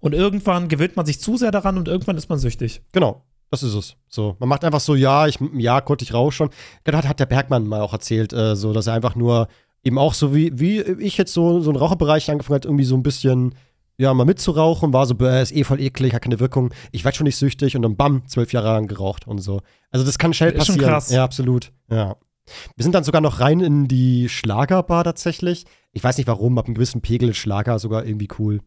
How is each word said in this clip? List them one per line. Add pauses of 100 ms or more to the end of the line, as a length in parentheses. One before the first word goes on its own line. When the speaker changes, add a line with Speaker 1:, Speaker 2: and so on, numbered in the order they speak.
Speaker 1:
und
irgendwann
gewöhnt
man
sich
zu
sehr
daran
und
irgendwann
ist
man
süchtig. (100)
Speaker 2:
Genau, (260)
das
ist
es. (140)
So,
man
macht
einfach
so,
ja,
ich, (140)
ja,
Gott,
ich
rauche
schon. (340)
Genau,
hat,
hat
der
Bergmann
mal
auch
erzählt,
äh,
so,
dass
er
einfach
nur (340)
eben
auch
so
wie,
wie
ich
jetzt
so,
so
einen
Raucherbereich
angefangen
hat,
irgendwie
so
ein
bisschen, (420)
ja,
mal
mitzurauchen,
war
so,
bäh,
ist
eh
voll
eklig,
hat
keine
Wirkung, (180)
ich
werd
schon
nicht
süchtig
und
dann
bam,
zwölf
Jahre
lang
geraucht
und
so. (280)
Also
das
kann
schnell
Speaker 1:
Das
ist
schon
Speaker 2:
passieren.
Speaker 1:
krass.
Speaker 2:
Ja,
absolut, (180)
ja. (580)
Wir
sind
dann
sogar
noch
rein
in
die
Schlagerbar
tatsächlich. (280)
Ich
weiß
nicht
warum,
ab
einem
gewissen
Pegel
ist
Schlager
sogar
irgendwie (100)
cool.